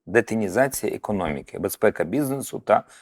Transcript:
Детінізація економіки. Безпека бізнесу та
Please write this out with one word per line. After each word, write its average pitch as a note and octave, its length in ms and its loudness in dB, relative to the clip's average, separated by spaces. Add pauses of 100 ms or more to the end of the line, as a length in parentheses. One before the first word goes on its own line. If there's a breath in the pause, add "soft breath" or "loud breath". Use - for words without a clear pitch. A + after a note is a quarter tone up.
Детінізація A2+ 880 0
економіки. D3+ 640 -4
Безпека - 460 0
бізнесу C3+ 560 -2
та - 240 2 (180 soft breath)